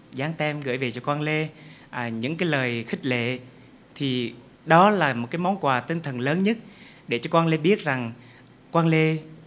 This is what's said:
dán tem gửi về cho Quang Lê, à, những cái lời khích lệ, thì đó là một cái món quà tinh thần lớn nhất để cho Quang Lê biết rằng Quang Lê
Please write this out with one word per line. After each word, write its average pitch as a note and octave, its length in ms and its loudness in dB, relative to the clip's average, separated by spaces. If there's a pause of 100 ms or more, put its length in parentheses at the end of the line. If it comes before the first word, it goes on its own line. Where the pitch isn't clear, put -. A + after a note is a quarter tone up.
(140)
dán C#3+ 200 -6
tem D3+ 280 -4
gửi C3 160 -4
về B2+ 140 -2
cho B2 100 -8
Quang D3 200 -2
Lê, D#3 260 -2 (420)
à, A#2+ 200 -6
những A#2 280 -6
cái F3 120 -2
lời B2 380 0
khích - 180 -6
lệ, B2 340 -2 (560)
thì B2+ 380 -2 (320)
đó E3+ 240 8
là D#3+ 240 2
một A#2+ 180 -4
cái E3+ 80 -4
món F#3 180 0
quà C3 220 2
tinh E3 220 -6
thần C3 180 -8
lớn D#3 240 0
nhất A3+ 140 2 (500)
để A#2+ 120 -2
cho D#3+ 100 -8
Quang E3 180 4
Lê D#3+ 100 2
biết F3 280 2
rằng B2+ 260 -2 (600)
Quang E3 160 4
Lê D#3+ 300 4 (300)